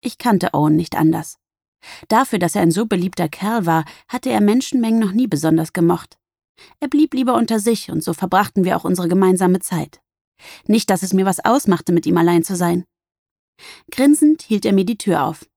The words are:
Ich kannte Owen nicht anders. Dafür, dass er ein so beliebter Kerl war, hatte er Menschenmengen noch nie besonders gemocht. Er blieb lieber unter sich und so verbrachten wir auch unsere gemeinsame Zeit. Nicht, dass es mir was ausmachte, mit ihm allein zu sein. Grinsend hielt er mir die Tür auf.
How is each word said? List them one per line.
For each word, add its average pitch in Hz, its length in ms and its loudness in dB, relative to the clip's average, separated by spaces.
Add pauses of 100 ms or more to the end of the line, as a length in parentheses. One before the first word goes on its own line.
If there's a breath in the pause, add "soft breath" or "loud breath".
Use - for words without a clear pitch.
Ich - 160 -10
kannte 202 360 0
Owen 151 220 2
nicht 165 200 -2
anders. 151 440 -2 (680 loud breath)
Dafür, 226 320 0
dass 175 160 -2
er 208 60 0
ein 170 100 4
so 196 140 -2
beliebter 180 440 -4
Kerl 214 360 -4
war, 165 200 0 (220 loud breath)
hatte 254 220 -6
er 220 120 0
Menschenmengen 226 580 0
noch 208 120 -2
nie 233 160 0
besonders 160 460 0
gemocht. 170 440 -2 (640 soft breath)
Er 294 80 -6
blieb 302 260 0
lieber 254 220 0
unter 226 240 0
sich 208 320 -2
und 160 120 -4
so 180 100 -4
verbrachten 190 500 -2
wir 180 140 0
auch - 60 -6
unsere 180 240 -2
gemeinsame 185 520 2
Zeit. - 420 -8 (680 loud breath)
Nicht, 214 220 2
dass 190 140 0
es 190 100 -4
mir 190 120 2
was 190 180 -2
ausmachte, 175 500 2
mit 170 120 0
ihm 165 120 0
allein 170 260 2
zu 190 120 -6
sein. 175 300 -2 (1040 loud breath)
Grinsend 302 520 4
hielt 208 220 -2
er 208 80 2
mir 196 120 2
die 220 120 -4
Tür 160 280 -2
auf. - 200 -8 (120)